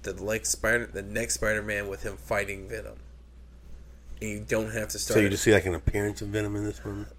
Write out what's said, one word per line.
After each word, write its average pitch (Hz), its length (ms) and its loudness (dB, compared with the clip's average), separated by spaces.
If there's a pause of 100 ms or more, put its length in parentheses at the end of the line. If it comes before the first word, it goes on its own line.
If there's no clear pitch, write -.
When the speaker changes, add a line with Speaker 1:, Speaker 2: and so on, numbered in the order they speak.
Speaker 1:
the 98 100 -4
next 104 380 -2
Spider-, 113 360 2
the 92 140 -6
next 107 340 -2
Spider-Man 107 520 0
with 95 160 -6
him 101 140 -6
fighting 98 520 -2
Venom. - 280 -10 (1200)
And 110 80 -4
you 104 120 -6
don't 110 300 0
have 110 180 -4
to 104 100 -6
start - 160 2
Speaker 2:
So 107 60 8
you 104 60 8
Speaker 1:
it. 95 40 4
Speaker 2:
just 98 120 0
see, 110 100 10
like, 92 120 8
an 90 100 2
appearance 104 460 0
of 107 60 -6
Venom 104 300 -2
in 104 80 -2
this 104 180 -6
one? 104 240 -6 (120)